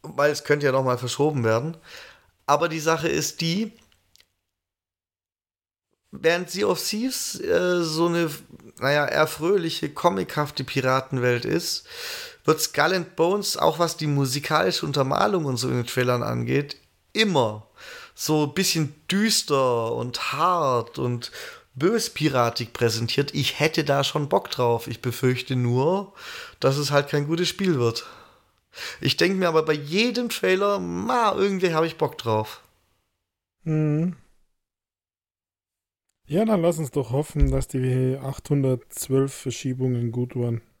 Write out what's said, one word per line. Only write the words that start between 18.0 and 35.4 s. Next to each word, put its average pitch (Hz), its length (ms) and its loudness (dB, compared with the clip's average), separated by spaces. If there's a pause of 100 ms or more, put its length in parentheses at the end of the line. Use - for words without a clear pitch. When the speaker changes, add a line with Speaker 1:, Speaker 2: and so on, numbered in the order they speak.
Speaker 1:
so 156 300 2
ein 143 100 -4
bisschen 160 400 0 (160)
düster 135 840 2
und 120 400 -4
hart 143 680 0
und 120 320 -4 (440)
böspiratig 131 1000 0
präsentiert. 117 600 0
Ich - 260 -2
hätte 156 240 2
da 143 180 2
schon 143 280 -2
Bock 196 200 0
drauf. 120 380 0
Ich 117 140 -8
befürchte 127 540 0
nur, 135 580 0 (440)
dass 135 200 2
es 147 120 -2
halt 143 200 2
kein 143 160 0
gutes 165 220 0
Spiel 180 300 0
wird. 117 280 0 (920)
Ich - 180 0
denk 185 180 2
mir 185 120 2
aber 160 140 4
bei 151 120 2
jedem 220 560 0
Trailer, 196 480 0
„Ma, 202 580 0
irgendwie 190 380 0
hab 160 100 2
ich 160 140 -4
Bock 147 180 -2
drauf.“ 107 460 -2 (1040)
Speaker 2:
Mhm. 156 520 0 (2000)